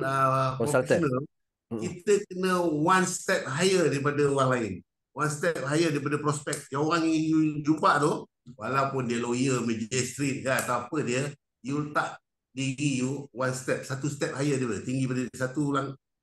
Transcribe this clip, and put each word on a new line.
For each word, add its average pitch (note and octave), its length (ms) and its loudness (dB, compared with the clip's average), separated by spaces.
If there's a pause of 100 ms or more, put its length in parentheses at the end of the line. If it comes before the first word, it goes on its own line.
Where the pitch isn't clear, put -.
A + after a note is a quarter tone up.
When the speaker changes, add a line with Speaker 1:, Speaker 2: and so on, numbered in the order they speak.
Speaker 1:
ah, C3+ 560 2
Speaker 2:
Consultant. B2+ 400 2
Speaker 1:
profesional, C#3 240 0 (480)
Speaker 2:
Hmm. A2+ 80 -4
Speaker 1:
kita G3 480 0
kena F#3 240 -2 (160)
one F3 400 2
step D3+ 400 -2
higher F3 400 4
daripada C#3 400 2
orang C3+ 240 4
lain. A2+ 200 0 (440)
One D3 160 -2
step E3 320 0
higher D#3+ 240 2
daripada C#3+ 320 -2
prospek. D3 480 -2
Yang C#3 160 -2
orang E3 240 2
yang D#3+ 160 2
you D#3 160 4 (240)
jumpa D#3 320 4
tu, D#3+ 320 0 (320)
walaupun C3 480 0
dia A#2+ 80 0
lawyer, B2 480 2
magistrate B2 800 -2
ke C3 80 0
atau B2 320 -2
apa - 160 -6
dia, B2+ 320 -2 (320)
you C#3+ 160 -4
letak D3+ 400 -4 (320)
diri C3+ 480 -2
you C3 320 -2
one B2+ 240 -2
step, - 320 -4
satu C3+ 160 -6
step D3+ 320 -4
higher C#3 240 0
daripada, G#2+ 240 -2
tinggi C3 240 -2
daripada B2+ 240 -2
satu C#3+ 400 -2
lang-, C3+ 240 -4 (260)